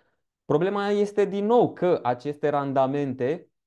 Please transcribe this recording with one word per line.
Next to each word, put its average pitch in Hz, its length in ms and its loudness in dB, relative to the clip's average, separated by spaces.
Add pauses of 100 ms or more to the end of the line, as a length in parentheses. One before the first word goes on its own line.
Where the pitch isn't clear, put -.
(440)
Problema 196 440 0
este 202 360 2
din 202 220 -2
nou 226 260 4
că 180 300 0
aceste 143 460 -4
randamente 139 1000 -2 (180)